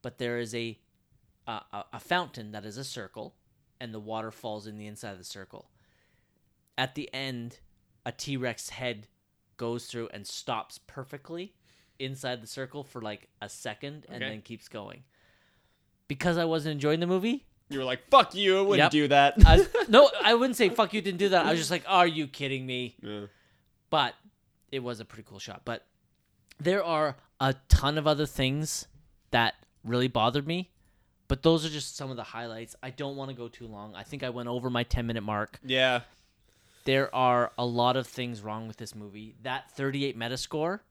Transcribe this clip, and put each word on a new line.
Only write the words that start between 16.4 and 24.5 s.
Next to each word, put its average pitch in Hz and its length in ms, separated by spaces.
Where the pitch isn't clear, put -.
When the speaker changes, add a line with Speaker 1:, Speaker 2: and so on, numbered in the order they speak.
Speaker 1:
wasn't 160 280
enjoying 147 280
the 175 60
movie. 196 400
Speaker 2:
You 143 80
were 131 80
like, 127 240
"Fuck 262 240
you, 190 240
I - 20
wouldn't 196 180
Speaker 1:
Yep. 151 120
Speaker 2:
do 147 180
that." 143 260
Speaker 1:
I, 175 200
Speaker 2:
<laughs> 415 120
Speaker 1:
no, 262 220
I 220 120
wouldn't 240 220
say, 214 120
"Fuck 202 240
you, 208 80
didn't 180 180
do 196 120
that." 175 160
I 151 60
was 170 60
just 151 120
like, 175 180
"Are 180 180
you 156 200
kidding 135 400
me?" 123 340
Speaker 2:
Yeah. 104 260
Speaker 1:
But 139 260